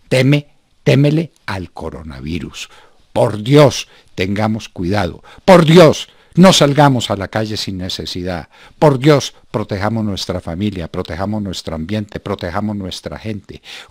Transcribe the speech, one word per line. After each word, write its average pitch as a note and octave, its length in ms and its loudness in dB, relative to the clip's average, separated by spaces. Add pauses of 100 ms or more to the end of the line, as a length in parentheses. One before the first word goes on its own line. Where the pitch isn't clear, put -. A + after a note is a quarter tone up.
teme, C3+ 400 2 (360)
témele D3 480 2 (140)
al G2 240 -10
coronavirus. D#2+ 1000 -12 (440)
Por A2 300 -2
Dios, C3+ 460 4 (260)
tengamos G#2+ 540 -4
cuidado. F2+ 540 -4 (220)
Por F3 200 8
Dios, D#3+ 440 6 (260)
no F3+ 180 8
salgamos C#3+ 580 2
a G2+ 60 -4
la F#2+ 120 -6
calle G#2+ 280 -4
sin F#2+ 220 -8
necesidad. F2+ 680 -8 (300)
Por C#3 200 2
Dios, C#3 360 2 (160)
protejamos G#2+ 540 -4
nuestra F#2 360 -6
familia, F2 480 -6
protejamos G2 540 -6
nuestro F2 320 -10
ambiente, G2+ 460 -8
protejamos G2+ 540 -6
nuestra F2+ 440 -12
gente. - 440 -14 (280)